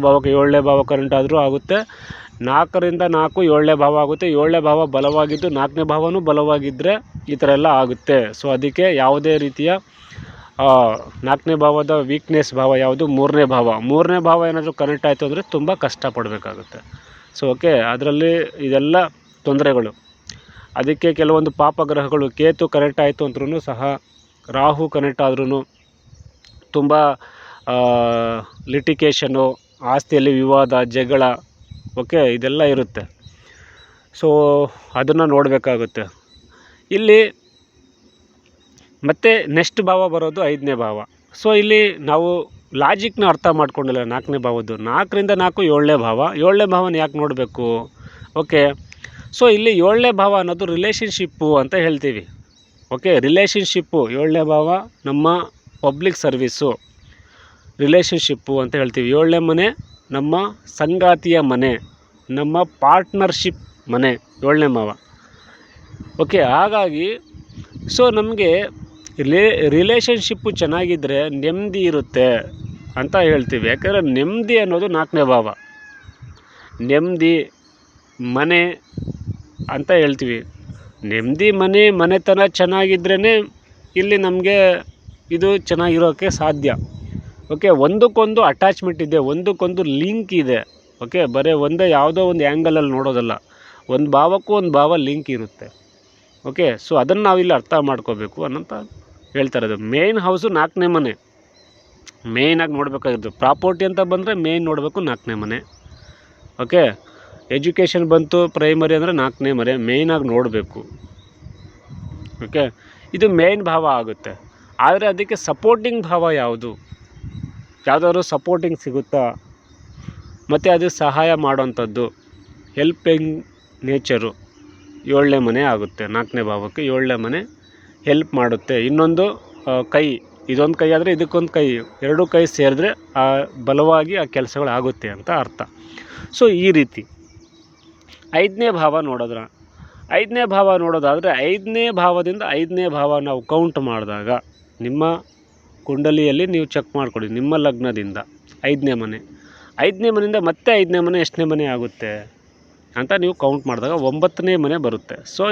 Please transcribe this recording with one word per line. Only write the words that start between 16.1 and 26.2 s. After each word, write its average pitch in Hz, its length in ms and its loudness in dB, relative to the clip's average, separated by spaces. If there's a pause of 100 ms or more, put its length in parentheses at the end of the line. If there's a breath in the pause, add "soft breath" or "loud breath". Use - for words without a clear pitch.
So - 60 -6 (100)
ಓಕೆ, 165 180 2 (200)
ಅದರಲ್ಲಿ 147 400 0 (340)
ಇದೆಲ್ಲ 139 300 2 (520)
ತೊಂದರೆಗಳು. 139 440 2 (880 loud breath)
ಅದಕ್ಕೆ 147 300 0 (100)
ಕೆಲವೊಂದು 156 320 2 (100)
ಪಾಪಗ್ರಹಗಳು, 147 640 0 (120)
ಕೇತು 160 260 2 (100)
ಕನೆಕ್ಟ್ 143 300 0
ಆಯಿತು 147 220 -2
ಅಂದ್ರೂ 139 320 -6 (100)
ಸಹ, 120 120 -8 (760)
ರಾಹು 147 260 2 (100)
ಕನೆಕ್ಟ್ 139 320 -2
ಆದ್ರೂ 131 340 -2 (1160)